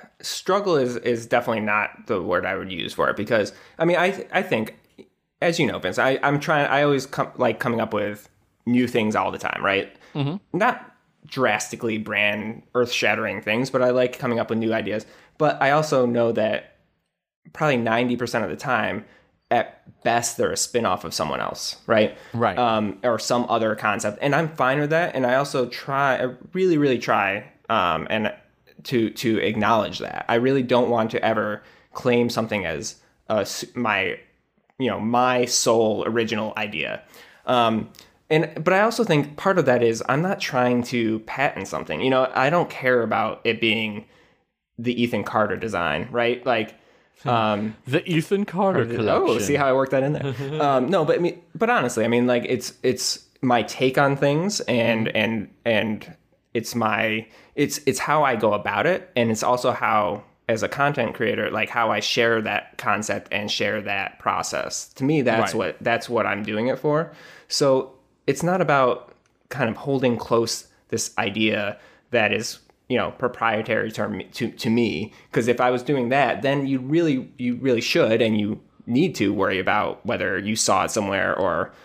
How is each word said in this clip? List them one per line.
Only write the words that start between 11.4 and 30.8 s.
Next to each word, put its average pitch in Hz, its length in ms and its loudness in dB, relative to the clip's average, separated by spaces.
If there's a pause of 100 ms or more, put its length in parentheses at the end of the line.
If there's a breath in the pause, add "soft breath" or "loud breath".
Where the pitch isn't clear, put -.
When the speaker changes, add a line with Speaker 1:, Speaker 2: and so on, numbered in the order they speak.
Speaker 1:
brand 104 640 -2 (120)
earth-shattering 110 680 0
things, 120 260 0
but 127 140 0
I 127 80 4
like 127 280 0
coming 120 200 -2
up 113 100 -4
with 113 100 -2
new 110 140 0
ideas. 104 320 -4 (320 loud breath)
But 147 240 0
I 139 120 4
also 147 340 4
know 117 260 2
that 107 400 -2 (800)
probably 151 240 2
ninety 117 400 0
percent 117 280 -2
of 90 60 -4
the 76 60 -6
time, 107 480 -2 (480 soft breath)
at - 300 -2 (200)
best, 120 340 0
they're 101 140 0
a 85 60 -4
spin-off 98 480 -2
of 82 100 -8
someone 71 260 -2
else, - 360 -6 (100)
right? 107 300 2 (180 loud breath)
Speaker 2:
Right. 113 240 0
Speaker 1:
Um, 110 460 0
or 117 160 2
some 120 280 0
other 110 280 0
concept. 107 440 -2
And 143 140 0
I'm 160 140 0
fine 139 320 0
with 147 100 -2
that. 165 240 0
And 131 100 0
I 123 120 2
also 135 300 0
try, 135 500 -2
I 127 180 -4 (200)
really, 185 240 4
really 135 200 4
try, 104 460 0 (240)
um, 87 420 2
and 107 240 -2 (500)
to, 117 260 0
to 110 360 0
acknowledge 107 540 0
that. 50 280 -8
I 117 80 2
really 131 280 2
don't 123 260 2